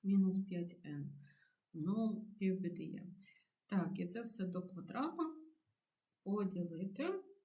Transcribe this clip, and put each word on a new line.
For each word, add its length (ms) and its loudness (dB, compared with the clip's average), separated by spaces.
Мінус 360 6
п'ять 460 -2
н. 260 -6
Ну, 540 2
півбіди 440 2
є. 240 -8
Так, 320 2
і 80 0
це 140 -4
все 240 -4
до 160 -4
квадрату. 640 -4
Поділити. 1000 -2